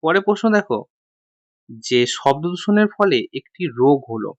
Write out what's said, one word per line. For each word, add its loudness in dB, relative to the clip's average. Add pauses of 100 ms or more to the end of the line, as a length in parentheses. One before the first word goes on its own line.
পরে 2
প্রশ্ন -2
দেখো 0 (1080)
যে 2 (180)
শব্দ 0
দূষণের 2
ফলে 2 (160)
একটি -10 (180)
রোগ 4 (100)
হলো -8